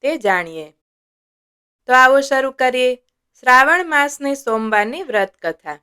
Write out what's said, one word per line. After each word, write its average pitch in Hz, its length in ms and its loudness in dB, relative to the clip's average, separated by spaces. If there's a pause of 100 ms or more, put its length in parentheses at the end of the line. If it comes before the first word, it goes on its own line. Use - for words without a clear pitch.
તે 302 160 -4
જાણીએ. 165 560 -4 (1120)
તો 247 80 0
આવો 262 280 6
શરૂ 269 300 -2
કરીએ 254 440 -2 (440)
શ્રાવણ 277 480 4
માસની 285 480 -2
સોમવારની 220 680 -4
વ્રત 214 380 -4
કથા. 160 420 -10